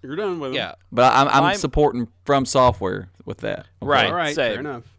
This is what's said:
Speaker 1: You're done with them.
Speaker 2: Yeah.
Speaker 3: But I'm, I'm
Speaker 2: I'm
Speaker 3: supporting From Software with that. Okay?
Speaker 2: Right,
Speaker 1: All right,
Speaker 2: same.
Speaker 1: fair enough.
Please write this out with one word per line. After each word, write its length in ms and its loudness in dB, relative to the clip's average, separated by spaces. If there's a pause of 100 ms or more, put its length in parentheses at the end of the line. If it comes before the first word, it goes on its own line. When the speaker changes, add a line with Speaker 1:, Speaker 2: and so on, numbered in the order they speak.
Speaker 1:
You're 140 -12
done 220 -6
with 140 -8
them. 40 -6
Speaker 2:
Yeah. 180 -6 (180)
Speaker 3:
But 200 6
I'm, 160 4
I'm 160 4
Speaker 2:
I'm 140 2
Speaker 3:
supporting 500 -2 (160)
From 220 0
Software 640 0 (140)
with 140 -12
that. 220 -8
Okay? 60 -20 (160)
Speaker 2:
Right, 240 2
Speaker 1:
All 80 -2
right, 200 -4
Speaker 2:
same. 180 0
Speaker 1:
fair 80 -6
enough. 240 -10 (140)